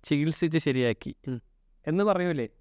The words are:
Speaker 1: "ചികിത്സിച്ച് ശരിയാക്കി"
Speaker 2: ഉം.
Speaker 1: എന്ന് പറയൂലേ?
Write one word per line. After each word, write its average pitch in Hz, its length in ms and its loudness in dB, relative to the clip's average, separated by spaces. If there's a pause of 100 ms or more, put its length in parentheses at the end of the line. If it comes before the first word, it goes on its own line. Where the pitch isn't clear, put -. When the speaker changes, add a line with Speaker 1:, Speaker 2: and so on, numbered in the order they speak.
Speaker 1:
"ചികിത്സിച്ച് 156 540 0
ശരിയാക്കി" 127 580 0 (120)
Speaker 2:
ഉം. 127 140 -6 (460)
Speaker 1:
എന്ന് 175 160 2
പറയൂലേ? 180 460 0 (120)